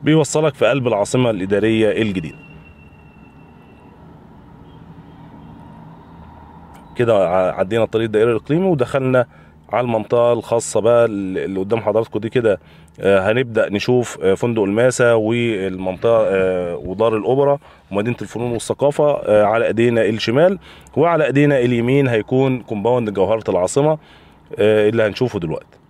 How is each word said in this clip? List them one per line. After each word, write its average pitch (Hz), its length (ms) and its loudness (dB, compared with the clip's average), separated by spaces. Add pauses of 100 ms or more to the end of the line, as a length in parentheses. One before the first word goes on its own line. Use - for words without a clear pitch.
بيوصلك 151 520 2
في 110 120 0
قلب 123 220 0
العاصمة 117 420 0
الإدارية 104 720 0
الجديدة. 92 340 -6 (4000)
كده 110 320 2
ع-، 92 300 0
عدينا 107 260 -2
الطريق 110 200 -2
الدائري 110 260 2
الإقليمي 147 360 -2
ودخلنا 131 600 0 (460)
على 120 120 0
المنطقة 120 480 0
الخاصة 113 480 -2
بقى 117 240 4
اللي 95 560 -4
قدام 107 200 -2
حضراتكم 110 380 -2
دي 107 100 -6
كده، 110 320 0 (400)
آه، 98 320 2
هنبدأ 113 400 -2
نشوف، 120 500 -2
آه، 95 120 2
فندق 117 280 -2
الماسة 117 540 2
والمنطقة، 107 1120 -2
آه، 92 480 -2
ودار 110 400 -2
الأوبرا 139 420 0 (340)
ومدينة 107 300 -4
الفنون 117 300 -8
والثقافة، 143 580 0
آه، 104 340 2
على 110 220 0
إيدينا 113 380 2
الشمال، 127 540 0 (380)
وعلى 156 300 2
إيدينا 143 320 2
اليمين 123 500 2
هيكون 127 520 0
كومباوند 110 500 -2
جوهرة 101 380 0
العاصمة، 139 500 0 (600)
آه، 107 300 4
اللي 110 140 0
هنشوفه 107 360 -2
دلوقتي. 80 400 -8 (120)